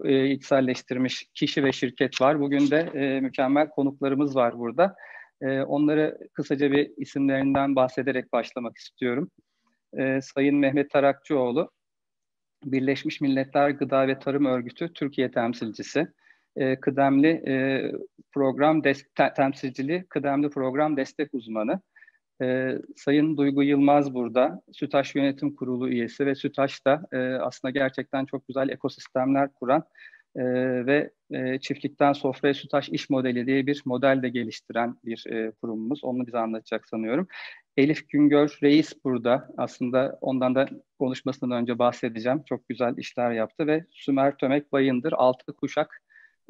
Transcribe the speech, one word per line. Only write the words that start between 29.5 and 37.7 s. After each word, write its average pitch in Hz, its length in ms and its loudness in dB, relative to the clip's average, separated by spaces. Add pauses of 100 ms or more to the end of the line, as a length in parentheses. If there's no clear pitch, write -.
kuran, 135 300 0 (520)
e, 131 80 -6 (420)
ve, 143 260 2 (200)
e, 131 280 -4
çiftlikten 143 540 0
sofraya 139 400 0
sütaş 139 360 -4
iş - 200 -6
modeli 127 380 0
diye 135 200 0
bir 143 180 -2
model 135 380 2
de 127 60 -2
geliştiren 117 640 -4 (100)
bir, 113 220 -8
e, 110 240 -4
kurumumuz. 113 520 -6
Onu 127 240 -4
bize 120 100 -6
anlatacak 113 500 -6
sanıyorum. 113 400 -4 (500)